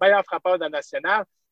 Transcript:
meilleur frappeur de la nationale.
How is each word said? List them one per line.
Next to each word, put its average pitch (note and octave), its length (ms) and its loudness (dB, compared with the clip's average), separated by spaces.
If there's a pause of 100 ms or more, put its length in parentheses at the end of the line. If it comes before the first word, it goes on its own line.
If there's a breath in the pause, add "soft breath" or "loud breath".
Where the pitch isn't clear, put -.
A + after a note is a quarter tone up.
meilleur G3 240 4
frappeur F3+ 320 -2
de E3 60 -8
la D3+ 60 -4
nationale. D#3 540 -4 (280)